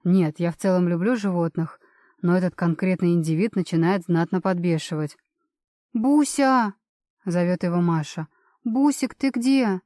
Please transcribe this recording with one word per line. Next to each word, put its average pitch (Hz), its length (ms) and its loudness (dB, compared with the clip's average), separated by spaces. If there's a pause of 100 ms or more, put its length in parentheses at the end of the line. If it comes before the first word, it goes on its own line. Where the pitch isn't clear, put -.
Нет, 175 380 0
я 170 100 0
в - 60 -14
целом 185 320 2
люблю 185 260 0
животных, 175 640 -4 (420)
но 175 140 2
этот 180 200 -2
конкретный 175 580 0
индивид 165 420 0
начинает 175 480 0
знатно 170 380 0
подбешивать. 170 760 -4 (800)
«Буся!» — 262 800 2 (520)
зовёт 175 380 0
его 175 160 0
Маша. 165 480 -2 (380)
«Бусик, 269 500 0
ты 269 140 -2
где?» 240 560 2